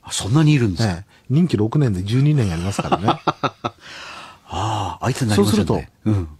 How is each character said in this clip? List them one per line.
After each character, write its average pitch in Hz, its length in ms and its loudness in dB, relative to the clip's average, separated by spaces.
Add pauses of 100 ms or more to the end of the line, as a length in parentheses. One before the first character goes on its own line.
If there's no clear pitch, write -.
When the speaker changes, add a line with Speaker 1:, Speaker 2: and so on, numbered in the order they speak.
Speaker 1:
あ、 - 80 -16
そ - 160 -6
ん 98 60 -2
な 156 100 4
に 151 120 6
い 143 40 4
る 117 100 2
ん 95 40 0
で 85 60 -6
す 110 100 2
か。 90 60 0
Speaker 2:
え - 80 -6
え。 - 20 -16 (240)
任 160 180 4
期 117 120 0
六 110 200 2
年 131 140 2
で 92 100 -2
十 117 200 0
二 151 120 4
年 117 140 2
や 82 80 -2
り 85 60 -4
ま 98 100 -4
す - 80 -4
か - 80 -6
ら - 100 2
ね。 180 100 0 (120)
Speaker 1:
<laughs> - 80 -4
あ - 440 -6 (760)
あ、 98 540 -4
相 123 120 -2
手 135 120 -4
に 107 40 -2
な 104 60 2
り - 60 4
ま 107 80 2
せ 208 60 2
ん - 40 2
ね。 - 60 0
Speaker 2:
そ 113 80 0
う 82 60 -2
す - 20 -12
る - 20 -12
と、 - 0 - (220)
Speaker 1:
う 107 40 2
ん。 92 180 0 (120)